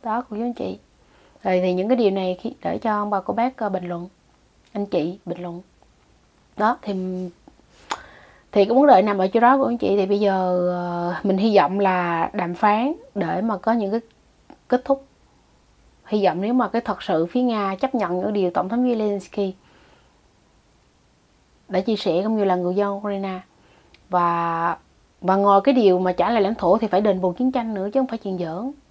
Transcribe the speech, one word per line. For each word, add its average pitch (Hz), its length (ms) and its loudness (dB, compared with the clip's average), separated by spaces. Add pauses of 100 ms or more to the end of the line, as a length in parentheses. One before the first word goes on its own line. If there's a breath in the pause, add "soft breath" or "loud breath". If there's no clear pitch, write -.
Đó, 233 280 -4
cô 208 60 -8
chú 226 60 -6
anh 240 100 -4
chị. 196 260 -8 (640 soft breath)
Rồi 185 180 2
thì 180 120 0
những 185 140 -2
cái 247 80 4
điều 220 140 4
này 185 300 -4
khi, - 120 -8 (100)
để 202 160 -4
cho 220 140 -2
ông 208 180 -2
bà 202 100 0
cô 202 140 -6
bác, 247 220 -2
ờ, 214 120 -4
bình 180 200 -4
luận, 175 200 -8 (640)
anh 202 140 -6
chị 175 400 -4
bình 175 160 -8
luận. 175 180 -10 (960)
Đó, 214 260 0
thì, 202 120 -8 (1600 loud breath)
thì 202 120 6
cái 226 100 0
vấn 277 120 6
đề 233 160 8
nằm 208 160 0
ở 190 100 0
chỗ 226 120 0
đó, 247 180 6
của 269 60 0
anh 233 140 -2
chị. 202 180 0
Thì 196 100 2
bây 202 140 0
giờ, 185 500 0
ờ, 175 520 -4
mình 196 160 0
hy 214 180 2
vọng 185 240 4
là 175 520 0
đàm 175 220 -2
phán 220 400 2 (200)
để 175 260 -2
mà 214 160 -2
có 220 160 0
những 214 180 0
cái 226 100 -2 (680)
kết 254 160 0
thúc. 277 200 -2 (1000)
Hy 214 180 -2
vọng 175 160 2
nếu 220 140 -2
mà 247 140 2
cái 233 140 -2
thật - 200 -6
sự 165 240 0
phía 247 160 -2
Nga 208 320 -2
chấp 262 200 -4
nhận 180 240 -2
những 202 140 -4
điều 190 180 0
Tổng 185 180 -2
thống 240 160 -2
Zelensky 208 680 -4 (2250 soft breath)
đã 190 120 0
chia 214 160 -2
sẻ 180 260 0
cũng 220 140 -2
như 208 80 0
là 190 120 2
người 180 180 -2
dân 202 220 0
Ukraine. 196 440 -6 (680 soft breath)
Và, 170 680 0 (440)
và 185 160 2
ngoài 196 280 6
cái 277 100 4
điều 196 240 6
mà 180 140 0
trả 180 180 0
lại 226 120 2
lãnh 202 120 0
thổ 190 240 4
thì 226 80 -2
phải 190 140 2
đền 196 200 2
bù 180 120 0
chiến 254 200 0
tranh 226 220 -4
nữa, 196 180 -4
chứ 269 80 2
không 262 60 0
phải 233 120 -8
chuyện 190 200 -6
giỡn. 175 340 -6 (180)